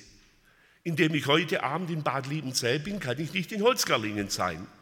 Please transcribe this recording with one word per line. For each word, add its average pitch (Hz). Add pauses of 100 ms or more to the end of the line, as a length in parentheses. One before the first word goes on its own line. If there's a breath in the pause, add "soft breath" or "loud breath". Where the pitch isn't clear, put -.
(840 soft breath)
Indem 160
ich 135
heute 165
Abend 160
in 156
Bad 131
Liebenzell 131
bin, 202
kann 123
ich 156
nicht 185
in 202
Holzgerlingen 107
sein. 90 (140)